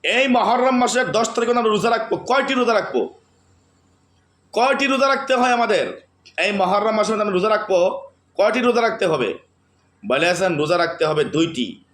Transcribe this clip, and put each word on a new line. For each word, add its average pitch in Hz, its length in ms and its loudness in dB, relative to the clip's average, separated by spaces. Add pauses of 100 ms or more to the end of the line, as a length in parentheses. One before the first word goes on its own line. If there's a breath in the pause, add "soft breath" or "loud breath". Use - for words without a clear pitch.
এই 240 260 0
মহরম 247 500 2
মাসের 247 340 0
দশ 226 160 0
তারিখে 233 240 -2
আমরা 226 180 2
রোজা 214 200 0
রাখবো। 220 260 -2
কয়টি 262 380 -2
রোজা 233 200 2
রাখবো? 127 400 -2 (1400)
কয়টি 269 340 2
রোজা 269 220 2
রাখতে 262 260 0
হয় 247 180 2
আমাদের? 214 480 0 (380)
এই 196 140 0
মহরম 202 420 0
মাসের 214 180 0
মধ্যে 214 100 -2
আমরা 202 120 -2
রোজা 185 140 0
রাখবো, 190 640 0 (240)
কয়টি 220 260 2
রোজা 233 220 2
রাখতে 220 240 0
হবে? 127 320 -2 (680)
বলে 139 220 0
আছেন, 175 300 0
রোজা 156 200 0
রাখতে 165 280 0
হবে 151 180 0
দুইটি। 127 680 -4